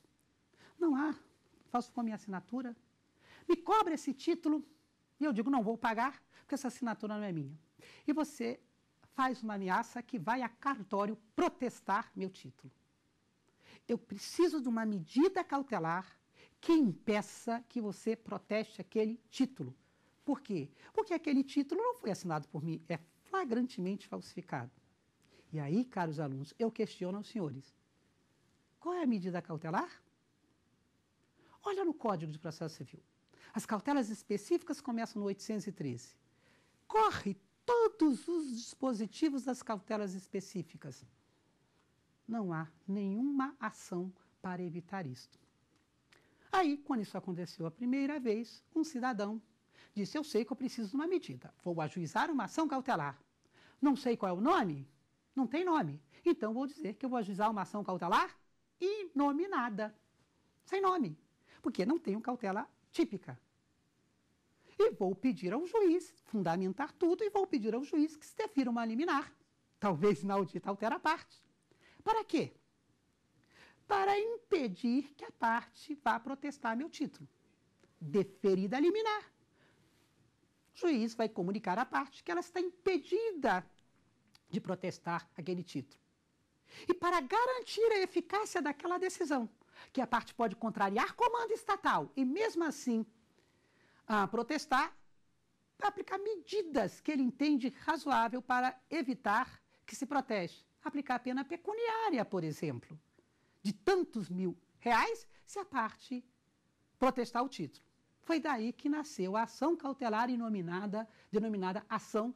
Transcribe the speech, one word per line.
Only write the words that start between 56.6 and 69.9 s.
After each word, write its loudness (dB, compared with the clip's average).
dizer -6
que -8
eu -2
vou 0
ajuizar 0
uma -2
ação -6
cautelar 0
inominada, -2
sem -2
nome, 2
porque 0
não 2
tenho -2
cautela -2
típica. -2
E 6
vou 0
pedir 0
ao 0
juiz, 4
fundamentar 0
tudo, 2
e 2
vou 2
pedir 2
ao 0
juiz 2
que -20
se -20
defira 0
uma 0
liminar, 0
talvez 4